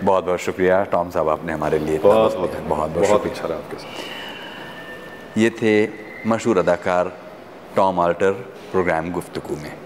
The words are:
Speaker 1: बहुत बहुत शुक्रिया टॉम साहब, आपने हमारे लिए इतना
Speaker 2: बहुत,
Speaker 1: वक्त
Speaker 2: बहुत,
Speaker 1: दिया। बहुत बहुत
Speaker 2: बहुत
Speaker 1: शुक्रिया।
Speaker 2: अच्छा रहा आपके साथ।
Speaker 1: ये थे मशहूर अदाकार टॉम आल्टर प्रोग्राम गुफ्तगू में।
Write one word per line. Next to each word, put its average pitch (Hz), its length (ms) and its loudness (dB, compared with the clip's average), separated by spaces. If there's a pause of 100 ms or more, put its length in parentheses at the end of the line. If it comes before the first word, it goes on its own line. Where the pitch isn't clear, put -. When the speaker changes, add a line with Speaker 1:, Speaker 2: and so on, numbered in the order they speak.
Speaker 1:
बहुत 95 200 4
बहुत 87 160 0
शुक्रिया 92 440 4
टॉम 90 260 0
साहब, 85 200 0
आपने 78 240 -2
हमारे 76 260 0
लिए 76 160 0
इतना 98 160 6
Speaker 2:
बहुत, 110 140 6
Speaker 1:
वक्त 107 120 0
Speaker 2:
बहुत, 90 120 -2
Speaker 1:
दिया। - 120 -6
बहुत 78 300 -2
बहुत - 0 -
Speaker 2:
बहुत 85 180 2
Speaker 1:
शुक्रिया। 98 260 2
Speaker 2:
अच्छा - 120 -6
रहा 80 100 -4
आपके - 200 -12
साथ। - 160 -14 (1400)
Speaker 1:
ये 110 120 4
थे 107 400 2 (400)
मशहूर 110 280 2
अदाकार 90 600 2 (580)
टॉम 95 240 4
आल्टर 87 320 4 (400)
प्रोग्राम 87 400 0
गुफ्तगू 82 440 -6
में। 73 300 -12